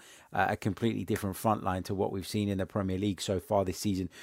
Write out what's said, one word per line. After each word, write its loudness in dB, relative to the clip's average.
uh, 2
a 0
completely 0
different -2
front 2
line -2
to -6
what 0
we've -4
seen 0
in 0
the 0
Premier -2
League 0
so 0
far 2
this -2
season. 0